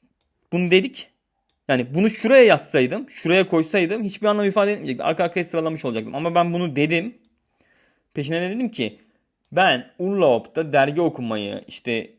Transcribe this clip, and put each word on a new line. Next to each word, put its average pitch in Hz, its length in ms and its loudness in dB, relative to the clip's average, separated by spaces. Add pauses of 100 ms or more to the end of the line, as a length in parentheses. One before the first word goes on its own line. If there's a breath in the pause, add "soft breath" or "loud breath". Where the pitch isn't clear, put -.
(520)
bunu 175 200 0
dedik. 190 380 0 (580)
Yani 127 260 0
bunu 196 160 2
şuraya 247 340 6
yazsaydım, 156 640 2
şuraya 180 380 0
koysaydım 180 560 0
hiçbir 202 240 -4
anlam 208 180 2
ifade 202 260 2
etmeyecekti. 147 320 -6
Arka 165 200 0
arkaya 175 220 -2
sıralamış 160 400 -4
olacaktım. 113 300 -6
Ama 170 200 -4
ben 170 180 0
bunu 170 220 -4
dedim. 165 420 -2 (960)
Peşine 156 280 -4
de 185 140 -6
dedim 240 160 -6
ki, - 280 -8 (520)
"Ben 151 480 0
Urlaub'da 160 760 0
dergi 147 280 2
okumayı, 110 680 -4
işte, - 520 -6